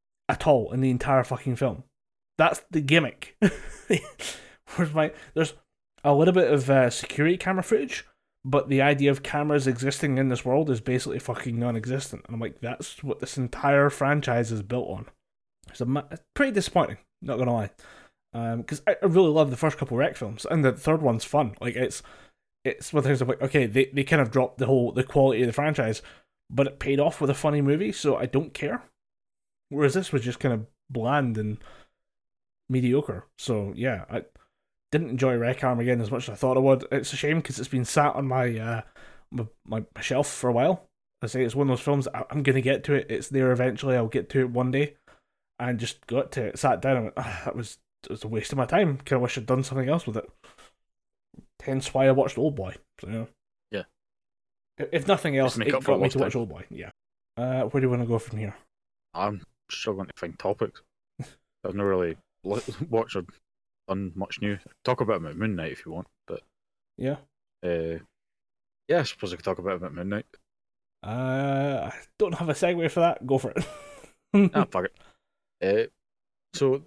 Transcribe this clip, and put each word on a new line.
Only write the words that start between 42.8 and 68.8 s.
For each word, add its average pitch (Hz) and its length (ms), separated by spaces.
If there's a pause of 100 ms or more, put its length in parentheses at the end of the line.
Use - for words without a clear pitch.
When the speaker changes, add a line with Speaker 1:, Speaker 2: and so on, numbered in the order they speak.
Speaker 1:
to 143 80
it. 131 160
It's 113 200
there 131 220
eventually. 127 440
I'll 117 120
get 113 220
to 135 120
it 127 80
one 123 220
day. 143 240 (640)
And 123 160
just - 300
got 123 260
to 127 120
it, - 140
sat 127 220
down, 131 140
and 117 100
went, - 120
"Ah, 113 260
that - 100
was, - 260 (260)
it - 60
was - 120
a 107 60
waste 110 240
of 139 40
my 127 80
time. 165 340
Kinda 127 200
wish 120 180
I'd 113 80
done 127 180
something 131 260
else 165 180
with 110 80
it." 113 100 (1400)
Hence 135 320
why 135 140
I 135 40
watched - 260
Old 139 180
Boy. 95 200 (260)
So, - 80
yeah. 113 160 (440)
Speaker 2:
Yeah. 98 140 (960)
Speaker 1:
I-, 143 140
if 156 120
nothing 170 320
else, 131 140
Speaker 2:
Just - 80
make 107 80
Speaker 1:
it 147 80
Speaker 2:
up - 80
for - 80
Speaker 1:
got 131 60
me - 60
Speaker 2:
lost 135 100
Speaker 1:
to 131 60
watch - 120
Speaker 2:
time. 123 80
Speaker 1:
Old 113 100
Boy. 92 200
Yeah. - 220 (440)
Uh, 127 280
where 131 180
do 131 60
you 123 40
wanna 120 140
go 117 140
from 107 200
here? 101 160 (580)
Speaker 2:
I'm 101 280 (280)
struggling 98 380
to - 80
find - 240
topics. - 420 (200)
Speaker 1:
<laughs> - 180 (460)
Speaker 2:
I've 95 100
not 101 80
really 92 320 (300)
li-, 101 160 (140)
<laughs> - 140
watched 113 280
or 87 60 (640)
done 95 260
much - 260
new. 101 180 (260)
Talk 127 160
about 104 200
my 76 120
Moon 98 240
Knight 78 160
if - 120
you 80 60
want, 85 160 (180)
but - 160 (560)
Speaker 1:
Yeah. 139 200 (480)
Speaker 2:
uh, 82 340 (880)